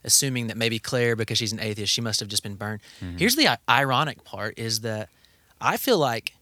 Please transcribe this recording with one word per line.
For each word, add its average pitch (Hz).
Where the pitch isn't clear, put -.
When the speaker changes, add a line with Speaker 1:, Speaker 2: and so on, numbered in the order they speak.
Speaker 1:
assuming 123
that 104
maybe 113
Claire, 120
because 110
she's 110
an 110
atheist, 104
she -
must 113
have 107
just 104
been 101
burned. 104
Speaker 2:
Mm-hmm. 90
Speaker 1:
Here's 247
the 302
i-, 120
ironic 135
part -
is 113
that 110
I 170
feel 233
like 120